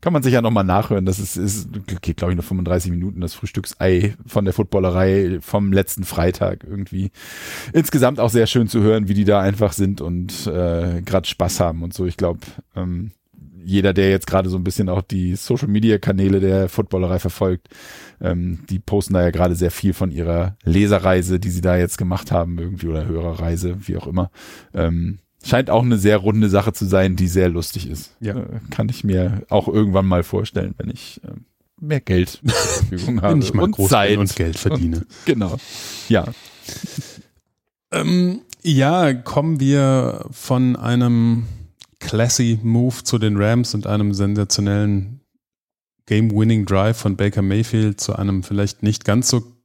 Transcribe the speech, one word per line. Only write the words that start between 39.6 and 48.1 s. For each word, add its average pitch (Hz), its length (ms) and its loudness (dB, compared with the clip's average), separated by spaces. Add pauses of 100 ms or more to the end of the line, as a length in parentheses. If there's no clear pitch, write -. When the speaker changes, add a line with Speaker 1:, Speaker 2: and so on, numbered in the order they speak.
Speaker 2:
wir 135 680 2
von 127 460 0
einem 117 680 2 (560)
classy 117 600 2
Move 120 400 0
zu - 160 0
den 107 180 2
Rams 113 380 2
und 104 140 -4
einem 101 260 0
sensationellen 101 1080 0 (840)
Game-Winning-Drive 107 880 2
von 98 200 -2
Baker 101 260 0
Mayfield 107 580 0
zu - 140 -4